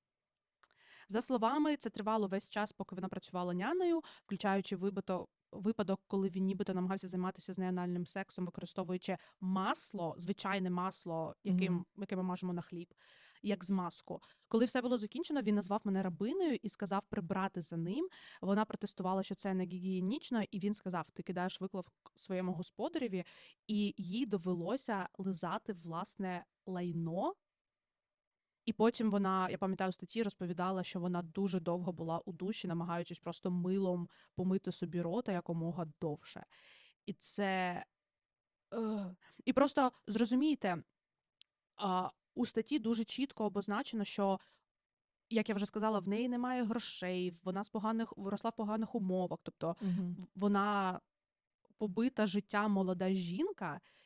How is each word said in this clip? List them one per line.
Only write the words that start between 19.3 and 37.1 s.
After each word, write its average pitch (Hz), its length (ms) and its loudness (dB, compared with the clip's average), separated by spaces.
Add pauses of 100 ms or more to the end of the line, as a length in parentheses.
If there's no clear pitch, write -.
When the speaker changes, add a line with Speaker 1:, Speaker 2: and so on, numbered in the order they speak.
Speaker 1:
це 190 180 -2
не 185 120 2
гігієнічно, 185 880 0
і 202 80 -6
він 202 140 0
сказав: 175 400 -4
«Ти 175 100 -8
кидаєш 180 380 -2
виклик 190 240 -4 (300)
своєму 185 380 -2
господареві», 208 720 -2 (440)
і 208 300 2
їй 202 280 -2
довелося 185 920 -2
лизати 190 560 -4
власне 175 720 -6 (200)
лайно. 175 720 -2 (1300)
І 220 80 0
потім 220 380 4
вона, 190 380 2
я 185 80 -2
пам'ятаю, 190 320 0
у 180 40 -2
статті 220 300 -4
розповідала, 185 600 -2
що - 160 -6
вона 175 220 0
дуже 180 380 0
довго 175 340 0
була 165 260 -2
у 185 140 -6
душі, 185 340 -4
намагаючись 170 520 -2
просто 180 320 -4
милом 180 580 2 (260)
помити 185 360 2
собі 175 300 -2
рота 196 300 0
якомога 170 560 -2 (140)
довше. - 440 -4 (600)
І 190 80 -6